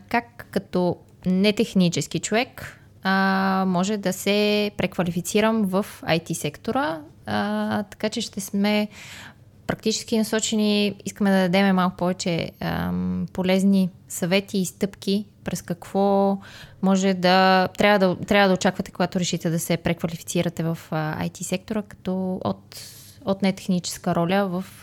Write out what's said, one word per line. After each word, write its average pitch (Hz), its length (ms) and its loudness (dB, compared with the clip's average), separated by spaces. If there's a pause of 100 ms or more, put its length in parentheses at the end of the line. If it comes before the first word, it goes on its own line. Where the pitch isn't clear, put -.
как - 420 -4
като 180 460 -2 (300)
нетехнически 185 920 2
човек, - 640 -4 (220)
а, 190 640 0
може 190 300 0
да 190 160 -2
се 208 640 0
преквалифицирам 208 880 0
в 190 240 0 (160)
ай 160 160 0
ти 165 160 -6
сектора. 269 680 -4 (260)
А, 208 560 -2
така - 260 -6
че 220 120 -6
ще - 200 -8
сме 208 480 0 (800)
практически - 520 -2
насочени, 208 840 0
искаме - 260 0
да 190 60 6
дадем 190 400 4
малко 185 200 2
повече, 180 540 -2 (100)
ам, 180 720 -2
полезни 190 580 2 (180)
съвети 196 500 -2
и 185 80 0
стъпки, 202 600 -4 (180)
през 185 180 -6
какво 196 760 0 (440)
може 190 320 4
да, 185 540 6 (100)
трябва 208 200 6
да, 185 180 4 (100)
трябва 202 220 6
да 185 60 4
очаквате, 190 360 0
когато 180 300 -2
решите 170 300 -2
да 165 80 0
се 165 180 0
преквалифицирате 170 840 -2
в, 160 160 -2 (120)
а, 156 320 -4
ай 170 60 -2
ти 175 160 -10
сектора, 196 440 -4
като 185 560 -4
от, - 320 -6 (480)
от 196 180 -2
нетехническа 185 720 -2
роля 185 340 2
в, 180 160 -4 (180)